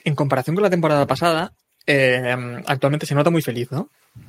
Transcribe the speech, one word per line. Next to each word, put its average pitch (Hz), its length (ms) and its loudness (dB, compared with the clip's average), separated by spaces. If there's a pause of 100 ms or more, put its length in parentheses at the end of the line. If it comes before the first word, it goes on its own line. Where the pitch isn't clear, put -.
en 151 100 0
comparación 139 420 0
con 202 80 0
la 190 60 2
temporada 156 360 2
pasada, 165 460 -2 (380)
eh, 123 760 0
actualmente 139 400 0
se 147 80 -2
nota 151 160 4
muy 165 120 2
feliz, 123 300 -6
¿no? 175 160 -6 (400)